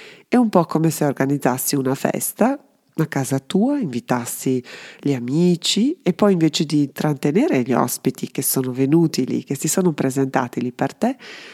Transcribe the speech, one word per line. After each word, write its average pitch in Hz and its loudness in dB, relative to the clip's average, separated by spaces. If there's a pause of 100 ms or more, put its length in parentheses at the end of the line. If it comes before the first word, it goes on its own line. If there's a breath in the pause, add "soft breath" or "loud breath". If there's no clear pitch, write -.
(280 loud breath)
è - 2
un 240 4
po' 180 4
come 160 2
se 151 0
organizzassi 135 0
una 131 0
festa - -2 (380)
a 156 2
casa 135 -2
tua, 233 0
invitassi 123 -2 (360 loud breath)
gli 143 -2
amici 170 0
e 185 0
poi 202 4
invece 160 2
di 147 0
trattenere 151 0
gli 123 -2
ospiti - -2
che - -6
sono 127 -2
venuti 143 2
lì, 123 -4
che 143 -4
si 160 -4
sono 180 2
presentati 135 -2
lì 123 -4
per - -4
te, 254 -2 (380 loud breath)